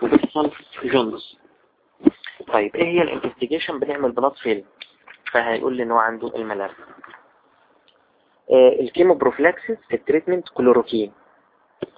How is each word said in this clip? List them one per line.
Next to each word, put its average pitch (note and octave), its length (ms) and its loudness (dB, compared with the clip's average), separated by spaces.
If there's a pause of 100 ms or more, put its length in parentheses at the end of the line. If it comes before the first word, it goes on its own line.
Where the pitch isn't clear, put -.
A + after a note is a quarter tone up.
وبيحصل D3 480 0 (340)
جوندس. A#2 540 -2 (1120)
طيب، G#2 240 -2
إيه E3+ 80 0
هي E3+ 180 0
الانفستيجيشن؟ D3 760 -6
بنعمل C3+ 340 -4
بلاد B2 200 -2
فيلم، G#2 320 -6 (680)
فهيقول A#2 440 -2
لي B2 60 -4
إن A#2 80 -4
هو A#2 80 2
عنده A2+ 380 -2
الملاريا. G#2 380 -8 (1800)
آه، B2+ 300 8
الكيموبروفلاكسيس E3 1000 2 (100)
في A#2 80 -2
التريتمنت E3+ 520 -2
كلوروكين. A#2 640 2 (840)